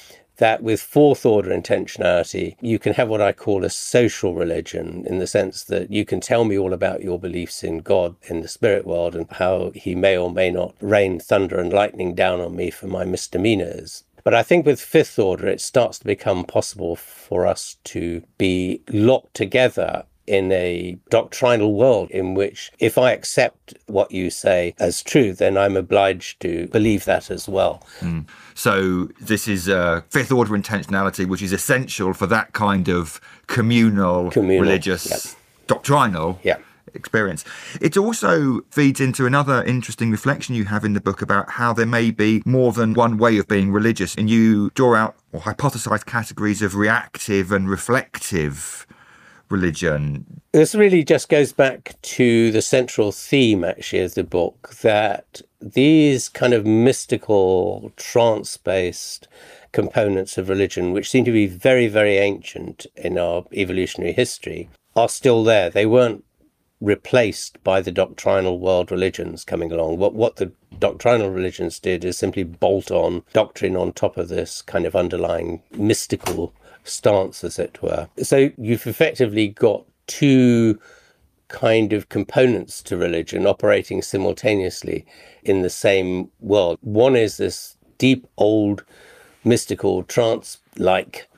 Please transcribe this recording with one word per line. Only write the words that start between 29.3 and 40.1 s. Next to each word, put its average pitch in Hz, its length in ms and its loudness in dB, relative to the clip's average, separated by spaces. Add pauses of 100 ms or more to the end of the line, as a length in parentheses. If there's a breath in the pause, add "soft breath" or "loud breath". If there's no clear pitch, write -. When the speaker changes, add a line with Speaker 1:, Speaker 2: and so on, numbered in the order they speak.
Speaker 2:
is, 95 220 -2
uh, 87 400 0
fifth 135 220 0
order 113 260 2
intentionality, 98 720 -2
which 95 160 -4
is 92 100 -4
essential 107 580 -2
for 92 140 -4
that 107 280 -2
kind 98 360 0
of 87 320 -2 (240 loud breath)
communal, 101 840 2
Speaker 1:
Communal, 95 320 4
Speaker 2:
religious, 92 480 0
Speaker 1:
yep. - 80 -6 (480)
Speaker 2:
doctrinal 95 720 0
Speaker 1:
Yeah. 87 160 0 (380 soft breath)
Speaker 2:
experience. - 500 -4 (340 loud breath)
It 160 160 0
also 180 640 0 (100)
feeds 139 280 2
into 131 280 0
another 135 360 2
interesting 120 460 -2
reflection 127 460 -2